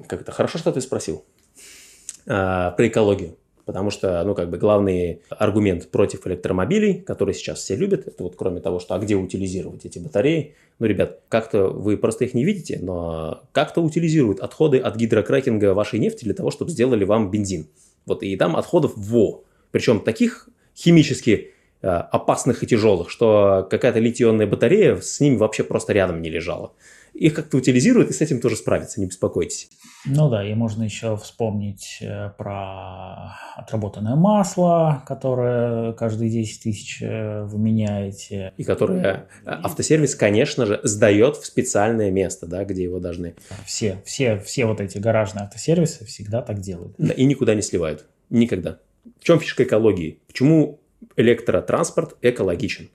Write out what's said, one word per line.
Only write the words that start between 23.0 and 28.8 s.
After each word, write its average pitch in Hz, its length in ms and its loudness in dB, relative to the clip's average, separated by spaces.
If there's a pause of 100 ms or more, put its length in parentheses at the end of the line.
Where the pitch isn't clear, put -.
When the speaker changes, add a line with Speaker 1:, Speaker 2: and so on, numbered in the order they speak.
Speaker 1:
что 101 600 4
какая-то 113 280 2
литий-ионная 113 480 4
батарея 123 500 4
с - 240 -8
ними 143 160 6
вообще 107 260 0
просто - 300 -2
рядом 90 300 2
не 80 80 -6
лежала. 82 420 -6 (400)
Их 156 220 2
как-то 156 220 -4
утилизируют, 135 540 4
и - 20 -4
с - 80 -6
этим 135 200 0
тоже 110 160 0
справиться, - 440 -4